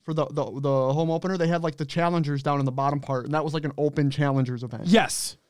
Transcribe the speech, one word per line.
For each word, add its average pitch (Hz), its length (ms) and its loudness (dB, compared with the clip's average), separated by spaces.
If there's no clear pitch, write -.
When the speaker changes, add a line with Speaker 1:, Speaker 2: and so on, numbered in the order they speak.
Speaker 1:
for 160 100 -4
the, 151 120 0
the, 135 340 -4
the 135 320 2
home 165 180 0
opener, 185 260 -2
they 170 100 2
had, 170 160 0
like, 160 140 -4
the 156 80 -4
challengers 160 580 0
down 143 160 0
in 139 60 0
the 131 80 0
bottom 139 280 0
part, 131 240 -4
and 143 100 -4
that 156 100 0
was, 151 100 -4
like, 156 100 -4
an 139 140 -4
open 147 320 2
challengers 135 540 0
event. 113 220 -8
Speaker 2:
Yes. - 500 4